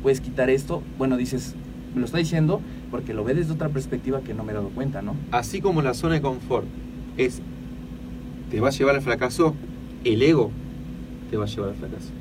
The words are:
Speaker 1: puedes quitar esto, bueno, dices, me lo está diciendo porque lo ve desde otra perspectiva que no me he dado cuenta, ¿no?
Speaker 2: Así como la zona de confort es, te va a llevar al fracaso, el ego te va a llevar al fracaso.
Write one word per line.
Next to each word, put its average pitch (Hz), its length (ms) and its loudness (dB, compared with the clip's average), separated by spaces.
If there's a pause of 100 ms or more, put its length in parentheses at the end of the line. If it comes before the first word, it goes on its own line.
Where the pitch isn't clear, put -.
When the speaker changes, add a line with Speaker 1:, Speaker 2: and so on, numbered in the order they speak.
Speaker 1:
puedes 135 180 4
quitar 127 300 2
esto, 143 320 2 (160)
bueno, 131 180 4
dices, 123 380 -2 (400)
me 127 60 2
lo 123 40 2
está 165 140 0
diciendo 165 420 4 (300)
porque - 240 -4
lo 107 80 0
ve 123 100 2
desde 160 200 2
otra 151 160 0
perspectiva 135 520 -2
que 117 140 -6
no 107 80 -4
me 107 80 -4
he 107 40 -2
dado 101 140 -2
cuenta, 127 320 -4
¿no? 104 140 -4 (160)
Speaker 2:
Así - 280 0
como 180 220 4
la 123 140 2
zona 165 200 2
de 147 60 2
confort 127 460 0 (500)
es, 123 240 2 (1080)
te 110 80 -2
va 120 80 4
a 139 40 6
llevar 139 240 4
al 139 60 0
fracaso, 127 540 2 (480)
el 117 180 4
ego 135 300 6 (800)
te 110 60 -2
va 104 80 0
a - 20 -4
llevar 101 240 -4
al 101 40 -8
fracaso. - 340 -8 (120)